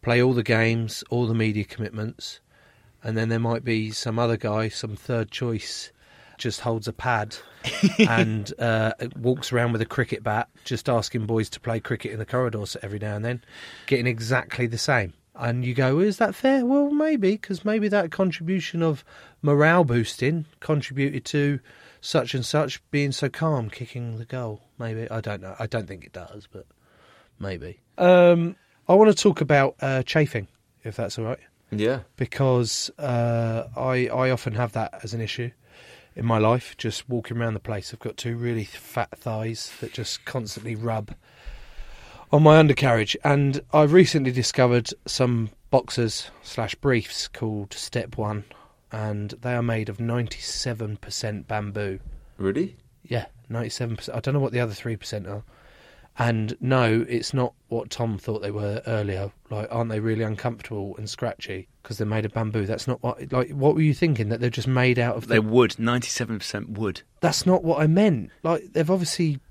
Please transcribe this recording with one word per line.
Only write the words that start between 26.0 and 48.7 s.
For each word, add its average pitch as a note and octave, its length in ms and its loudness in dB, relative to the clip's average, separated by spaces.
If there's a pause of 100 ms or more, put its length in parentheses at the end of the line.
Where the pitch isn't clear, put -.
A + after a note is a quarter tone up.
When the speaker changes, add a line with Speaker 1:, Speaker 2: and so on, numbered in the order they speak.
Speaker 1:
it - 80 -20
does, F#2+ 400 -16
but - 140 -18 (720)
maybe. F2+ 400 -10 (180)
Um, F3 560 8 (340)
I - 60 8
wanna G#3+ 200 10
talk - 260 2
about, C#3 400 4
uh, C3 240 0
chafing, B2 420 0 (380)
if A2 100 -10
that's G#2+ 240 -6
all A2+ 60 -4
right. A#2+ 160 -6 (320)
Speaker 2:
Yeah. A2 280 0 (160)
Speaker 1:
Because, B2+ 840 0
uh, A#2 640 0 (120)
I, B2+ 300 0
I B2+ 240 0
often A#2 240 -2
have A#2 180 -2
that - 300 -6
as G#2 120 -10
an A#2 60 -6
issue A#2+ 300 -6 (680)
in A2 100 -4
my A#2 120 4
life, A2+ 380 2
just - 320 -8
walking A#2+ 280 -4
around A#2 180 -2
the G#2 60 -6
place. G#2 320 -8
I've - 80 -18
got A2 160 -10
two A#2 200 -6
really A#2 280 -2
fat - 520 -8
thighs A2+ 540 -8 (100)
that A2+ 120 -10
just - 320 -10
constantly A2+ 500 -8
rub A2 400 -4 (1160)
on D3+ 100 8
my D#3 160 12
undercarriage. B2+ 640 6
And C#3+ 360 2 (120)
I've D3+ 200 6
recently D#3 400 6
discovered A#2+ 580 2 (160)
some A#2+ 440 0 (200)
boxers B2 600 0 (120)
slash - 340 -6
briefs - 520 -2
called G#2+ 440 -8
Step - 440 -8
One, G#2+ 280 -4 (480)